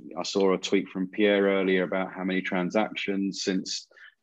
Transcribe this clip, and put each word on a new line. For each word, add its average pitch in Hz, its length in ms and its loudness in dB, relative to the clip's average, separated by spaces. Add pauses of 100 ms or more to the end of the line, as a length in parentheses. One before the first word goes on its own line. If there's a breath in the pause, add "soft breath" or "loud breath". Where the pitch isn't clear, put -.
(180)
I 87 60 -4
saw 98 300 2
a 90 40 4
tweet 95 320 0
from 92 180 -4
Pierre 101 360 4
earlier 95 400 2
about 92 300 -2
how 92 100 -6
many 92 180 0
transactions 98 1000 -2
since - 440 -4 (360 loud breath)